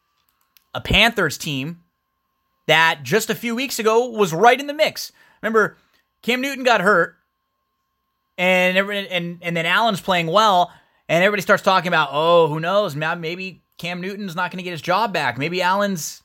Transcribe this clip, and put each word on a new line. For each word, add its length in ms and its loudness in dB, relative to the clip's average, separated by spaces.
a 60 -6
Panthers 580 0
team 420 -8
that 340 4
just 300 -2
a 40 -2
few 200 -6
weeks 240 -6
ago 280 2
was 260 -2
right 260 6
in 80 -8
the 80 -8
mix. 360 -2
Remember, 360 0
Cam 200 -2
Newton 220 -6
got 180 4
hurt, 340 2
and 400 2
every-, 300 -2
and, 340 -6
and 160 -4
then 100 -2
Allen's 340 0
playing 240 0
well, 460 4
and 160 2
everybody 180 2
starts 200 2
talking 280 2
about, 220 2
"Oh, 360 4
who 120 -4
knows? 360 -2
Ma-, 180 -4
maybe 480 -8
Cam 240 -8
Newton's 340 -10
not 140 -4
gonna 140 -10
get 80 -8
his 100 -10
job 320 0
back. 240 -2
Maybe 240 -4
Allen's 640 -2